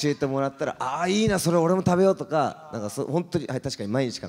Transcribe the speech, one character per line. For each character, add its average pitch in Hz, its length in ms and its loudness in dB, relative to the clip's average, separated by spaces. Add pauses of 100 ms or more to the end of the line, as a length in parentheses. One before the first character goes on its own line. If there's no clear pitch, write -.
え 147 100 2
て 143 120 -4
も 135 160 0
ら 139 60 0
っ 135 80 -10
た 151 100 -4
ら、 - 120 -6
「あ 135 240 -4
あ、 180 60 0
い 214 160 2
い 220 40 4
な、 196 100 2
そ 165 120 0
れ 175 60 4
俺 170 180 4
も 185 80 0
食 180 140 4
べ 190 80 6
よ 190 60 8
う」 185 60 2
と 143 100 -8
か、 143 440 -2
な 117 80 -6
ん 107 40 -6
か 104 80 -6
そ-、 135 160 -4
本 165 180 0
当 - 140 -4
に、 143 80 -6
は 131 100 -4
い、 123 60 -4
確 - 160 -6
か 117 40 -8
に 101 60 -6
毎 123 220 0
日 - 100 -10
考 87 80 -10